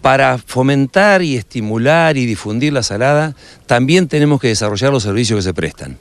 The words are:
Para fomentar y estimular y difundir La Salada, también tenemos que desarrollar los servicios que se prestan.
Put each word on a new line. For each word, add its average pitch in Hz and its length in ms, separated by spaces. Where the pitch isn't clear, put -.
Para 131 340
fomentar 139 840
y 139 140
estimular 127 800
y 123 100
difundir 113 440
La 131 120
Salada, 143 520
también 143 420
tenemos 147 320
que 123 100
desarrollar 107 420
los 135 100
servicios 107 360
que 98 60
se 90 120
prestan. 76 460